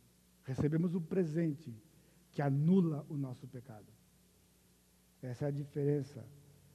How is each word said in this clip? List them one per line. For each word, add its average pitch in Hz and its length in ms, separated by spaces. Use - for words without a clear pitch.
Recebemos 160 520
um 190 60
presente 160 680
que - 100
anula 151 680
o 156 60
nosso 131 320
pecado. 113 460
Essa 127 240
é - 40
a - 20
diferença 143 720